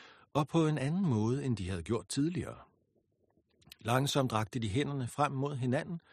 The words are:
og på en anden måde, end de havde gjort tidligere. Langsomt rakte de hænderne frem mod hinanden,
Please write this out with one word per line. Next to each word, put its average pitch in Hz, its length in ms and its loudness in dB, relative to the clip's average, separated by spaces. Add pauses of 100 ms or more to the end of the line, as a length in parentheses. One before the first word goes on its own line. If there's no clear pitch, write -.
(320)
og 143 160 0
på 160 180 4
en 151 120 2
anden 160 280 0
måde, 117 380 2
end 123 120 2
de 90 120 -4
havde 92 140 -2
gjort 104 260 -2
tidligere. 147 500 -2 (1200)
Langsomt 127 520 2
rakte 110 260 0
de 113 100 -2
hænderne 139 400 -2
frem 143 240 0
mod 139 240 -2
hinanden, 135 440 -2 (120)